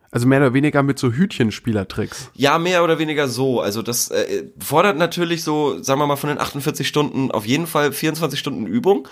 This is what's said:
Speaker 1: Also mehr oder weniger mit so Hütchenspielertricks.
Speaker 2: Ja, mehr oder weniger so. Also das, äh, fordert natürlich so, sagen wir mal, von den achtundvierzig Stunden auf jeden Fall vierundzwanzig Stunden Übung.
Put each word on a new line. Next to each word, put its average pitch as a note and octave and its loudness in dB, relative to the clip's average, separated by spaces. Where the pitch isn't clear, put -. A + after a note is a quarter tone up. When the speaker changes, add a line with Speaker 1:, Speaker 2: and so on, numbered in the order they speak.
Speaker 1:
Also A#2+ 2
mehr C3+ 6
oder C3 4
weniger C#3+ 2
mit C#3 0
so B2 2
Hütchenspielertricks. A2+ -2
Speaker 2:
Ja, C#3 2
mehr F3 2
oder E3 2
weniger D3+ 0
so. B2 0
Also G2+ -2
das, - -4
äh, G2 0
fordert E3+ 2
natürlich E3+ 0
so, D3 0
sagen C#3 0
wir D3+ 2
mal, C#3+ 0
von D3 -4
den D3 -2
achtundvierzig C#3+ -4
Stunden C3+ 0
auf G#2+ -2
jeden D3 0
Fall D3 0
vierundzwanzig D#3 -2
Stunden A2 -6
Übung. B2 2